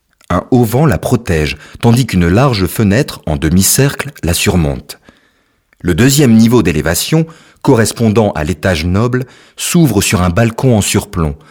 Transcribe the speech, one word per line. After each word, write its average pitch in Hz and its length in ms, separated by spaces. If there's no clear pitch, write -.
Un 87 180
auvent 123 380
la 95 100
protège, 78 580
tandis 120 260
qu'une 87 200
large 107 380
fenêtre 107 640
en 76 100
demi-cercle 90 720
la 82 100
surmonte. 73 680
Le - 120
deuxième 131 400
niveau 113 300
d'élévation, 85 640
correspondant 110 680
à 78 120
l'étage 82 420
noble, 120 420
s'ouvre 131 460
sur 90 220
un 90 80
balcon 117 440
en 104 60
surplomb, 80 560